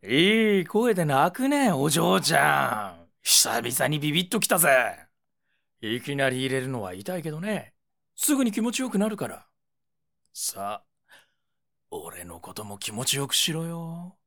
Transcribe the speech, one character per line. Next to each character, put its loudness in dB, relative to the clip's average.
い 4
い -2
声 2
で 0
泣 2
く -2
ね、 4
お 2
嬢 4
ち 2
ゃ 2
ん。 -20
久 4
々 0
に 0
ビ -2
ビ 0
ッ -18
と 0
き -2
た 2
ぜ。 2
い -2
き -6
な 2
り -4
入 -2
れ 0
る -6
の -4
は -8
痛 -8
い -10
け -6
ど -10
ね。 -6
す 0
ぐ 2
に 0
気 -4
持 0
ち -4
よ -4
く 0
な 2
る -6
か -6
ら。 -14
さ -8
あ、 -20
俺 -14
の -16
こ -18
と -12
も -12
気 -10
持 -4
ち -2
よ -2
く -6
し 2
ろ -4
よ。 -10